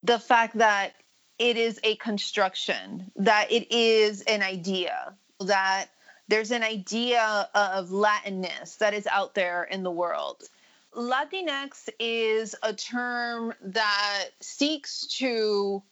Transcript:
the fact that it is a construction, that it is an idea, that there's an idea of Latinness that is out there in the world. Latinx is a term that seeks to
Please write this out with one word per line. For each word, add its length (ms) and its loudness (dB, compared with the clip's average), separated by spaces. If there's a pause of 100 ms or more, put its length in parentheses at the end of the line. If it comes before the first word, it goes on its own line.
the 160 4
fact 400 4
that 340 4 (460)
it 180 2
is 260 0
a 140 2
construction, 1200 -2
that 340 4
it 220 0
is 480 4
an 220 0
idea, 720 -4 (260)
that 460 0 (420)
there's 220 2
an 120 0
idea 920 0
of 340 2
Latinness 880 -2
that 160 2
is 140 -4
out 280 -2
there 300 0
in 180 -6
the 80 -2
world. 520 -4 (520)
Latinx 960 -4 (100)
is 640 0
a 120 0
term 880 -6
that 640 0 (140)
seeks 680 -2
to 840 0